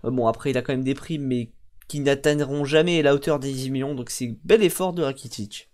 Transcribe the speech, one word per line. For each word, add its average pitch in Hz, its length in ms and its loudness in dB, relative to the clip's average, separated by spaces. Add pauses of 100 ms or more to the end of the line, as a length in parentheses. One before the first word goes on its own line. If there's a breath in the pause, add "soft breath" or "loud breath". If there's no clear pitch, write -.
Euh, 143 80 -2
bon, 123 160 2
après, 117 220 -2
il 123 60 0
a 123 60 0
quand 143 100 -4
même 135 120 -2
des 135 100 0
primes, 143 320 -6
mais 120 260 -2 (360)
qui 151 100 -6
n'atteindront 143 680 2
jamais 156 380 4
la 143 100 6
hauteur 143 280 0
des 139 120 -6
dix 131 200 -4
millions, 135 240 -4
donc 123 140 -8
c'est 117 340 -6
bel 220 180 6
effort 185 300 0
de 175 100 -4
Rakitic. 127 720 -8